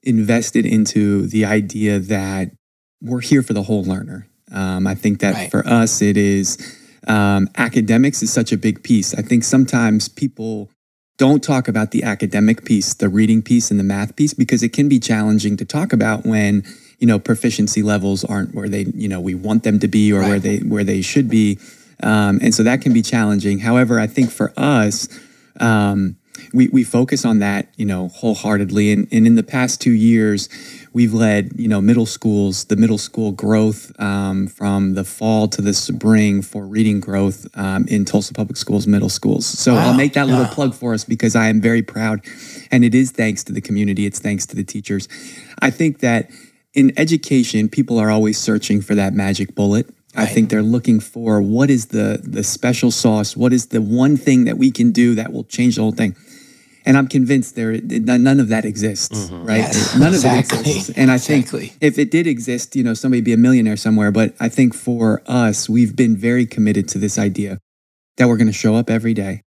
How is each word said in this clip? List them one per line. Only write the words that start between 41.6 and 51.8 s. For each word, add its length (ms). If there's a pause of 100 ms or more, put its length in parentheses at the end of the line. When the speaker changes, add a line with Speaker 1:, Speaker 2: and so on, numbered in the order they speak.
Speaker 1:
very 220
proud. 400 (480)
And 160
it 80
is 160
thanks 340
to 80
the 80
community. 460
It's 120
thanks 280
to 100
the 80
teachers. 440 (520)
I 100
think 300
that 300 (420)
in 240
education, 720
people 300
are 120
always 280
searching 420
for 140
that 180
magic 420
bullet. 340 (280)
I 80
Speaker 2:
Right. 80
Speaker 1:
think 160
they're 140
looking 380
for 420
what 280
is 160